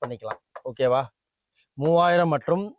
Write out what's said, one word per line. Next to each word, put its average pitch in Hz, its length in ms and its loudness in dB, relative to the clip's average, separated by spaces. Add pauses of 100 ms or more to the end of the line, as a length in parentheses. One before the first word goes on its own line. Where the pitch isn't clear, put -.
பண்ணிக்கலாம். 110 360 -10 (240)
ஓகேவா? 127 380 0 (720)
மூவாயிரம் 170 540 2
மற்றும் 170 500 -2